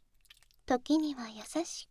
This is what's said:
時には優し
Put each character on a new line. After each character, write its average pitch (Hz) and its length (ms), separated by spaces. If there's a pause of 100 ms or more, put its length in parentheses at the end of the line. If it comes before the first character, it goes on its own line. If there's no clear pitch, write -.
(640)
時 254 320
に 302 180
は 233 140
優 220 120 (240)
し - 260